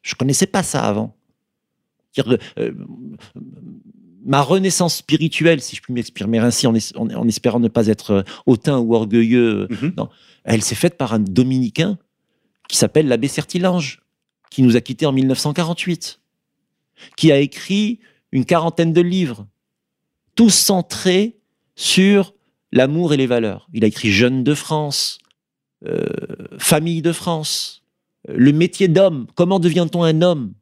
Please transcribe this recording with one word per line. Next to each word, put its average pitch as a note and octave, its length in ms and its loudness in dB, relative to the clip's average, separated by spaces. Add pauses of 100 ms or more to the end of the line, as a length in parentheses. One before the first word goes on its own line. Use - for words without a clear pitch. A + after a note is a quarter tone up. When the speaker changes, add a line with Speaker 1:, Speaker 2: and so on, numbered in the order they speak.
Speaker 1:
Je - 140 -10
connaissais C#3 320 0
pas F#3 160 -2
ça C3 180 -4
avant. A2 340 -4 (960)
C'est-à-dire B2 260 0
que, - 220 -12
euh, A#2 120 -4 (1500)
ma C3+ 160 2
renaissance F3+ 540 0
spirituelle, D3+ 680 0
si - 140 -14
je - 40 -14
puis B2+ 140 -10
m'exprimer A2+ 420 -4
ainsi, A#2 300 2
en A2+ 80 2
es-, G#2+ 200 -2
en, A#2 140 -6
en - 180 -4
espérant A2+ 320 0
ne A#2 100 2
pas A2 180 0
être, A2 240 -2
euh, G2 120 2 (220)
hautain B2+ 340 2
ou A#2 160 0
orgueilleux, A2+ 760 2
Speaker 2:
Mhm. C#3+ 260 -6
Speaker 1:
non, - 140 -8 (340)
elle A2+ 160 0
s'est - 140 -4
faite - 240 -2
par A#2 160 -4
un A2 40 0
dominicain C3 800 0 (720)
qui - 80 -6
s'appelle C#3+ 320 2
l'abbé B2 200 0
Sertilange, F3 760 -4 (480)
qui C3 120 0
nous A#2+ 140 6
a A#2 60 2
quittés C3+ 240 -4
en C3+ 60 0
mille C3+ 140 0
neuf C3 120 0
cent D3 160 -4
quarante-huit, - 680 -6 (960)
qui D#3+ 160 6
a C#3 60 6
écrit G3+ 640 -2 (300)
une C#3+ 140 0
quarantaine E3 480 0
de E3+ 80 4
livres, E3 460 -2 (880)
tous A3+ 160 6
centrés F#3+ 880 0 (360)
sur G3 600 2 (380)
l'amour C#3+ 420 2
et - 20 2
les C3 100 0
valeurs. A2 460 -4
Il A2+ 120 0
a - 20 4
écrit G#2+ 260 0
Jeunes B2 320 2
de D3 100 2
France, D3+ 640 -6 (680)
euh, G1+ 180 -4 (540)
Famille E3 420 0
de E3 120 -2
France, - 720 -8 (460)
euh, - 80 -12
Le C3+ 160 6
métier E3+ 340 0
d'homme, D3+ 480 2
Comment F#3 260 0
devient-on E3+ 420 0
un D#3+ 180 2
homme ? D3+ 420 0